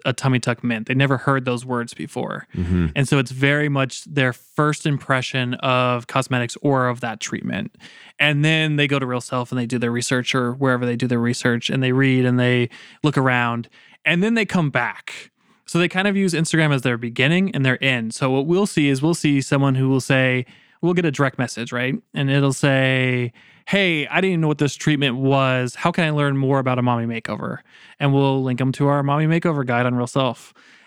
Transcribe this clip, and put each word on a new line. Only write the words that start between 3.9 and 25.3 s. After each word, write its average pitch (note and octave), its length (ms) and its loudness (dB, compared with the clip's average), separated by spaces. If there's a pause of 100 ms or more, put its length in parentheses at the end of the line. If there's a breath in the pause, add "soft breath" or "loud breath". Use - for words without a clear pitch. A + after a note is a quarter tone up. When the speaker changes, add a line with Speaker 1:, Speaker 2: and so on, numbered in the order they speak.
Speaker 1:
their C3+ 280 0
first - 540 -2
impression C3 680 -2
of B2 520 0
cosmetics B2 560 -2
or C3 260 2
of B2 120 -4
that A2+ 200 -8
treatment. - 540 -6 (440 loud breath)
And D3 260 2
then D#3 320 0
they D3 100 2
go C#3 120 0
to C3+ 80 -2
Real B2 140 -4
Self B2 320 -6
and B2+ 60 -4
they B2 80 -2
do A#2+ 120 -4
their A#2 140 -2
research A#2+ 420 -2
or B2 200 0
wherever B2+ 320 0
they A#2+ 100 -2
do B2+ 100 -2
their A#2+ 120 0
research, A#2+ 500 0
and C3+ 140 -2
they B2+ 100 0
read C3 320 4
and B2 160 2
they B2 300 2 (320 loud breath)
look D3 160 2
around, A#2+ 500 0 (380 loud breath)
and E3+ 160 2
then A3+ 120 2
they A3 120 0
come E3 240 0
back. - 600 -6 (360 soft breath)
So - 120 -2
they E3+ 100 2
kind F#3+ 200 0
of G3 80 0
use G3 160 2
Instagram D#3 420 2
as C3 80 0
their B2 140 0
beginning C3 580 0
and C3+ 100 0
their B2+ 200 2
end. A#2+ 300 0
So C#3 160 -2
what C#3 160 0
we'll F#3 200 2
see D3+ 220 2
is C3+ 140 0
we'll E3 120 2
see C#3+ 260 2
someone C#3 360 2
who C3 120 2
will C3 120 2
say, B2+ 440 2 (380 loud breath)
we'll F3 120 0
get F3 100 0
a D#3 80 0
direct C3+ 260 0
message, A#2 340 -6
right? B2 220 -2 (180)
And C#3 160 -2
it'll C#3 260 2
say, C3 800 0 (360 soft breath)
"Hey, F3 400 0
I D3 80 -4
didn't F#3+ 140 2
even E3+ 100 0
know D#3 80 2
what D3 100 0
this D3 160 0
treatment C#3 440 0
was. C3 580 2